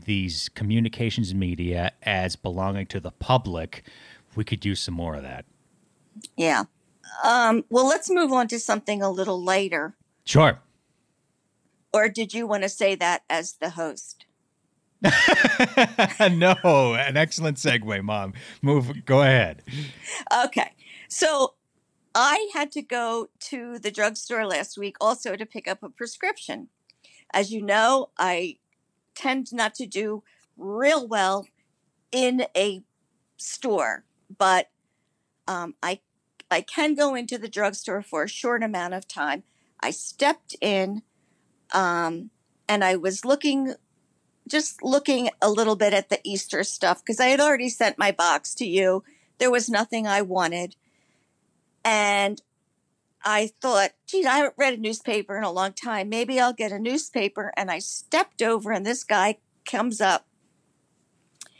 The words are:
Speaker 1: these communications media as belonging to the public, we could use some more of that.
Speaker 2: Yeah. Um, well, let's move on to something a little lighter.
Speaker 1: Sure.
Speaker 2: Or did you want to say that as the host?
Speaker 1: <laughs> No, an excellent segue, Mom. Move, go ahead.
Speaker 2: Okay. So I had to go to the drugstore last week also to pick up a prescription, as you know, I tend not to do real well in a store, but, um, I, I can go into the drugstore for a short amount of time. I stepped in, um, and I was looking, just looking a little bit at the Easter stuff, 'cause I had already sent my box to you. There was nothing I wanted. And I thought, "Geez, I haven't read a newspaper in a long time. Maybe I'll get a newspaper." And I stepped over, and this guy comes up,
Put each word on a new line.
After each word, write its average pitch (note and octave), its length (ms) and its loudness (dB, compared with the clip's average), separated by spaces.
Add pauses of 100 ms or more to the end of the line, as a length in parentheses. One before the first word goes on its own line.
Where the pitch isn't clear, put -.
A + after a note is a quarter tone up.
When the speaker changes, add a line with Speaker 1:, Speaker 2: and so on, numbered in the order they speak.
Speaker 1:
these F#2 420 -2
communications A2+ 840 -2
media F2 580 -2 (100)
as F#2 340 -2
belonging F#2+ 500 -6
to G2 140 -8
the F2+ 120 -10
public, F2+ 720 -2 (500)
we A2 100 -2
could - 200 -6
use G2 160 -2
some F2+ 140 -6
more E2+ 200 -6
of C#2+ 80 -10
that. C2+ 220 -14 (920)
Speaker 2:
Yeah. D3 280 0 (580)
Um, A#3 480 4
well, B3+ 160 4
let's D4 240 2
move F4 220 2
on B3 160 2
to A#3 100 -4
something G#3 440 -2
a G3 80 2
little F#3 300 -2
lighter. F3+ 540 0 (300)
Speaker 1:
Sure. D3 360 6 (1300)
Speaker 2:
Or G#3+ 160 4
did G#3 260 -6
you A#3 120 -4
want G3+ 160 -2
to G3 60 0
say G3 260 0
that F3 360 0
as E3 240 -4
the E3 160 -6
host? - 560 -10 (760)
Speaker 1:
<laughs> - 20 6 (1160)
No, E3+ 720 6
an C3+ 220 0
excellent D#3 400 0
segue, A2 460 0
Mom. G2+ 320 -4 (260)
Move, C#3 460 0
go C3+ 160 6
ahead. A#2+ 400 4 (840)
Speaker 2:
Okay. - 280 -2 (360)
So D4 460 0 (600)
I C#4+ 380 2
had D4 200 -4
to D4 100 -8
go A#3 460 -4 (120)
to A#3+ 380 -10
the G#3 120 -8
drugstore G#3+ 560 -2
last E3 300 -4
week G3+ 240 -8
also A3 360 0
to G#3+ 100 -10
pick - 200 -16
up G3 160 -6
a G3 60 -16
prescription, - 800 -8 (640)
as G3+ 200 -2
you A3 100 -6
know, A3 560 2
I F3 400 -2 (560)
tend C4 380 -4
not A3+ 240 0
to B3+ 100 -10
do G#3 360 -6 (340)
real B3 500 0
well G3 400 0 (640)
in B3+ 340 0 (100)
a F#3+ 260 0 (540)
store, D#3 680 -4 (320)
but, F#3 340 4 (760)
um, F3 360 -8
I, F3+ 180 -4 (500)
I F3 120 2
can D#4 320 0
go C#4+ 200 2
into A#3+ 240 -6
the A3 100 -10
drugstore G3+ 540 -4
for D#3 220 -4
a G#3+ 40 -4
short A#3+ 340 -2
amount F#3 320 -4
of F#3+ 120 -10
time. D3 360 -4 (380)
I - 100 -2
stepped - 680 -2
in, G3 420 0 (720)
um, F3 580 0 (380)
and G#3 140 2
I F#3 140 4
was F#3+ 280 -4
looking, C#4 500 0 (760)
just - 340 -4
looking C4 460 2 (140)
a G#3 80 6
little G#3+ 260 2
bit G3+ 160 4
at G3 160 2
the - 160 0
Easter G3 400 -4
stuff, - 400 0
'cause A3+ 160 -2
I B3+ 80 4
had C4+ 120 4
already C#4 280 2
sent A3+ 300 0
my G3 120 2
box E3 460 0
to A#3 100 -4
you. F#3 380 2 (340)
There B3+ 120 2
was A#3+ 180 2
nothing A3+ 380 0
I G3+ 160 2
wanted. F3+ 520 -2 (1120)
And G#3 560 2 (840)
I G#3+ 240 0 (120)
thought, G#3+ 320 2 (140)
"Geez, F#4+ 200 0
I C4 120 4
haven't C#4+ 180 0
read C4+ 180 2
a A3+ 60 -8
newspaper G#3+ 560 -4
in G#3+ 80 -4
a F#3 80 -2
long F#3+ 200 -2
time. G#3 360 -6
Maybe A#3+ 320 -2
I'll B3 120 4
get A3 200 -4
a G3+ 60 -6
newspaper." A3 800 -4
And F#3+ 140 -4
I E3 80 -4
stepped - 640 -4
over, A3 300 0
and G3 140 -2
this A#3 180 -4
guy G#3 340 2 (260)
comes A3+ 360 -4
up, F#3+ 260 2 (1300)